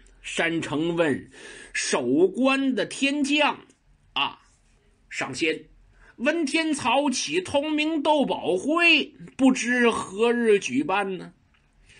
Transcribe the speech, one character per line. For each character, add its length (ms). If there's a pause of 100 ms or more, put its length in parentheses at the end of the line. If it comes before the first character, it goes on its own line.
(200)
山 400
城 360
问 340 (420)
守 560
关 460
的 100
天 400
将 340 (540)
：“啊， 260 (680)
上 260
仙， 240 (580)
温 280
天 300
曹 340
起 320
通 320
明 300
斗 240
宝 280
会， 600 (200)
不 160
知 380
何 420
日 280
举 260
办 320
呢？” 160 (680)